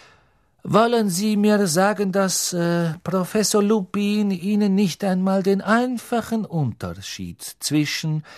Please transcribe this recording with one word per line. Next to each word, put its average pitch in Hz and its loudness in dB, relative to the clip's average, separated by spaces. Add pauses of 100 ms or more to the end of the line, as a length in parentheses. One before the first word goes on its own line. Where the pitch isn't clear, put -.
(640)
"Wollen 220 2
Sie 208 0
mir 208 4
sagen, 190 0
dass, 190 -2
äh, 170 0
Professor 190 0
Lupin 202 0
Ihnen 196 0
nicht 196 0
einmal 190 2
den 196 2
einfachen 226 -2
Unterschied 95 -6 (160)
zwischen" 151 -2 (160)